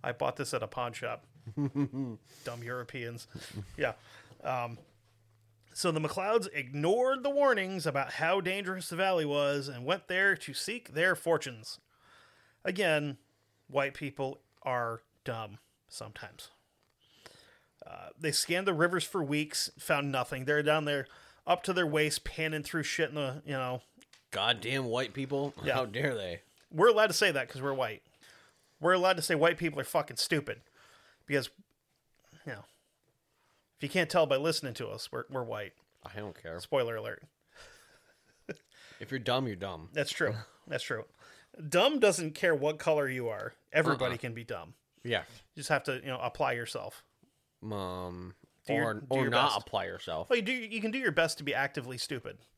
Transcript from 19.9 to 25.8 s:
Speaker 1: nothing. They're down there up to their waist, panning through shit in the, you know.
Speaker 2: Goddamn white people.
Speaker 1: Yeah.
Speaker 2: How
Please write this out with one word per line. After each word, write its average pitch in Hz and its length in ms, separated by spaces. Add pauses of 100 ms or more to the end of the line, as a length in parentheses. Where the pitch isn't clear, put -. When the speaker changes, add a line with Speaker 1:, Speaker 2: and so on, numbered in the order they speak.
Speaker 1:
nothing. 131 320
They're 147 180
down 151 220
there 143 220 (400)
up 180 180
to 196 80
their 175 140
waist, 151 380
panning 156 380
through 156 200
shit 151 280
in 151 40
the, 143 320
you 147 60
know. 127 280 (520)
Speaker 2:
Goddamn 117 540
white 117 280
people. 139 400 (100)
Speaker 1:
Yeah. 139 100
Speaker 2:
How 127 120